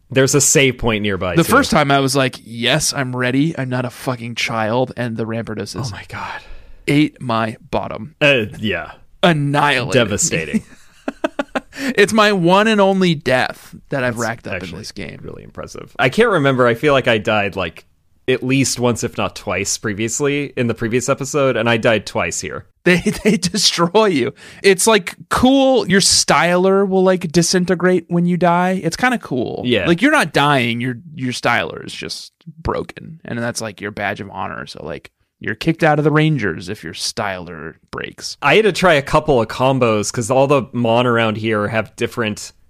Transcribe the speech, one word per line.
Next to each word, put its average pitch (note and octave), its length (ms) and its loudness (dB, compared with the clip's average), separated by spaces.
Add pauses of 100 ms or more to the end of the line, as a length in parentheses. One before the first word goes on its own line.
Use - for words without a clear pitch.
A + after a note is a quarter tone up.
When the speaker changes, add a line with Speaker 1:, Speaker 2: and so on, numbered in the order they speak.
Speaker 1:
There's C3 260 2
a C#3+ 60 4
save C3+ 380 2
point A2 240 0
nearby, F#2 320 -2
Speaker 2:
The E3 80 4
Speaker 1:
too. - 80 -2
Speaker 2:
first - 200 4
time D3+ 200 2
I C#3 80 4
was C3+ 160 0
like, C3 280 0
"Yes, A#2 500 -2
I'm B2+ 220 -6
ready. C3 420 0
I'm C3 120 -6
not B2+ 160 -2
a B2 60 -8
fucking A#2+ 440 -8
child." A2+ 600 -2
And A#2 200 -6
the A2+ 80 -4
Rampardoses A2 600 -8
Speaker 1:
Oh G#2+ 40 -8
my G2 160 -14
God. - 340 -12 (460)
Speaker 2:
ate D3 340 0
my A2+ 360 -4 (140)
bottom. G#2+ 500 -8
Speaker 1:
Uh, C#3 240 4 (140)
yeah. F2+ 340 -6 (280)
Speaker 2:
Annihilated. C#3+ 720 2
Speaker 1:
Devastating. F#2+ 760 0
Speaker 2:
<laughs> - 60 -20 (1000)
It's G#3 380 0
my G#3+ 180 4
one F#3+ 360 4
and G#3+ 120 4
only F#3+ 360 4
death - 600 -2 (140)
that C3+ 140 -4
I've B2 120 -2
Speaker 1:
That's A#2 120 -6
Speaker 2:
racked A2+ 200 -8
up G2 60 -8
in F2+ 80 -6
Speaker 1:
actually F2+ 180 -12
Speaker 2:
this G#2+ 120 -14
game. - 320 -14
Speaker 1:
really - 200 -16
impressive. - 540 -16
I C3 120 2
can't A3+ 200 2
remember. C#3 380 2
I A#2 80 2
feel D3 180 2
like C3 140 2
I A#2 100 4
died, G#2 380 0
like, F2 300 -6 (420)
at B2+ 160 0
least C3 360 0
once, A#2+ 240 0
if - 140 -6
not G2 180 -4
twice, G2 420 -4
previously, B2+ 800 -4
in B2 120 0
the A2+ 80 -2
previous A#2 340 -2
episode, C3+ 480 0
and A#2 120 0
I A#2 80 4
died A2 280 2
twice F2 340 -4
here. C#2+ 280 -10 (180)
Speaker 2:
They, F3 120 4
<laughs> G#3 260 -2
they A3 140 2
destroy F3 680 0
you. C#3 280 0 (280)
It's, F#3+ 260 4
like, G#3+ 280 2 (140)
cool. C4 600 4
Your F#3+ 100 4
styler F3+ 880 4
will, F#3+ 160 2
like, F#3 280 2
disintegrate F3+ 760 2
when F3 200 0
you F3 100 2
die. F3+ 460 2
It's E3 120 -4
kinda B3 220 0
cool. - 480 -4
Speaker 1:
Yeah. G#2+ 220 2
Speaker 2:
Like, E3+ 140 2
you're C#4+ 100 4
not A#3 200 0
dying. C3 480 2
Your, B2+ 160 -4 (200)
your B2+ 180 -4
styler G#2+ 520 -2
is - 80 -12
just - 400 -12 (260)
broken. - 640 -8
And A#2+ 140 -8
that's, A#2 220 -6
like, G#2+ 200 -10
your G2+ 100 -8
badge G#2 300 -6
of G2+ 80 -14
honor. F#2+ 380 -10
So, - 180 -16
like, D2+ 260 -12 (280)
you're A2 160 -6
kicked - 280 -2
out D3+ 160 4
of D3 60 2
the D#3 60 4
Rangers A2 580 0
if G2+ 160 -10
your D#2+ 80 -10
styler F2 840 -8 (160)
breaks. - 500 -10
Speaker 1:
I C#3+ 140 2
had G#3+ 80 4
to G#3 80 2
try F3 220 2
a C#3+ 80 2
couple D3 400 2
of A2 80 -2
combos B2 640 2
'cause A#2 180 -4
all C3 160 4
the C3+ 240 2
Mon A#2+ 340 2
around A#2 300 2
here G#2+ 320 -2
have G#2+ 300 -4
different A#2 560 -4 (160)